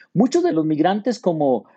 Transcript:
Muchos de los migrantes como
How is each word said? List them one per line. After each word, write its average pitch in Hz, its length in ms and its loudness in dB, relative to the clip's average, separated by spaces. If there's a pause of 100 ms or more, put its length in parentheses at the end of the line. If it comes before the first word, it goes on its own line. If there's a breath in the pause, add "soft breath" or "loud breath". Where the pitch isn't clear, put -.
(140 loud breath)
Muchos 262 280 2
de 349 100 0
los 156 120 0
migrantes 190 540 -2
como 147 480 -2 (100)